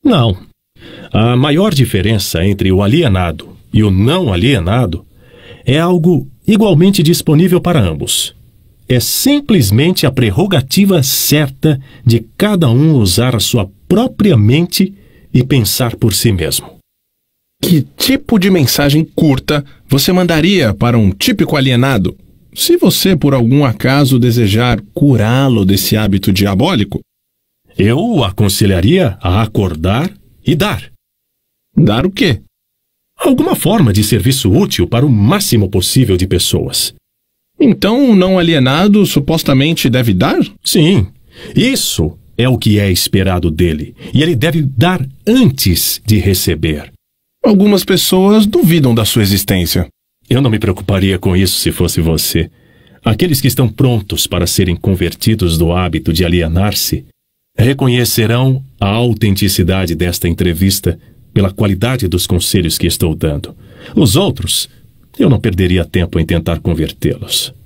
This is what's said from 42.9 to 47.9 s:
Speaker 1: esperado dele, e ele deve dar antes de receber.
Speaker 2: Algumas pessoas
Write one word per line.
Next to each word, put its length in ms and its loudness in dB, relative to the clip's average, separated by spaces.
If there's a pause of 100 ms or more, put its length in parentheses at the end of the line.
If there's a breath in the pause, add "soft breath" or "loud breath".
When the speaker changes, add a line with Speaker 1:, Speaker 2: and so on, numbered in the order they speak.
Speaker 1:
esperado 600 0
dele, 460 -2 (160 loud breath)
e 100 0
ele 140 0
deve 260 -2
dar 420 -2 (220)
antes 800 0
de 120 2
receber. 720 -2 (520)
Speaker 2:
Algumas 400 2
pessoas 640 2